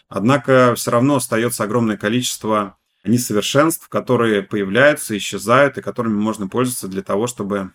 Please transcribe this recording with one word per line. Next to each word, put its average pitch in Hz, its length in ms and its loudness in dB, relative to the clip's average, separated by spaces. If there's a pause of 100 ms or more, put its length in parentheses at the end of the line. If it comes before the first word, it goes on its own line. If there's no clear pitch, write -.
Однако 127 640 2
всё - 160 -6
равно 131 260 2
остаётся 117 480 -2
огромное 107 340 0
количество 107 800 -2 (260)
несовершенств, 123 840 0
которые 110 520 0
появляются, 110 720 0
исчезают, 104 600 0
и 101 60 -6
которыми 113 360 -4
можно 107 300 -4
пользоваться 123 400 -4
для 95 140 -6
того, 101 240 -2
чтобы, 98 480 -6